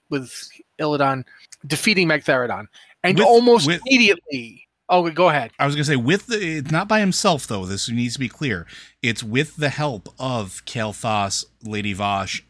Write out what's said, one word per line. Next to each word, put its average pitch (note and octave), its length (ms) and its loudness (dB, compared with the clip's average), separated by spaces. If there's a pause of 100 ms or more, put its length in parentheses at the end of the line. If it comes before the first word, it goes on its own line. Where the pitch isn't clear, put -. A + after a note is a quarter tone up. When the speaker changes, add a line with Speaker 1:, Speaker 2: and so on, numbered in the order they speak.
Speaker 1:
with C3+ 400 -8 (300)
Illidan C#3 440 0 (420)
defeating F3 420 0
Magtheridon. B2 580 0 (380)
And F3 140 2
Speaker 2:
With, A3 100 6
Speaker 1:
almost A#3 400 8
Speaker 2:
with E3+ 180 0
Speaker 1:
immediately, F3 800 0 (220)
oh, F3+ 220 4
go E3+ 180 4
ahead. C3 300 -2
Speaker 2:
I C#3+ 60 2
was D3 100 0
gonna D3 100 0
say, D3 100 2
with C3+ 320 0
the, F#3+ 300 -4
it's D3 140 -6
not E3+ 160 -2
by G#3+ 120 2
himself, F#3 480 0
though. G2 180 -6
This F#2+ 240 -6
needs A#2+ 260 -2
to C3 40 -10
be B2+ 100 -4
clear. G#2 360 -6 (360)
It's A2+ 220 -2
with B2+ 340 -2
the D3 120 -2
help C3+ 400 -6 (100)
of A#2+ 460 -6
Kael'thas, G#2+ 800 -4 (180)
Lady G#2 300 -6
Vosh, G2 560 -4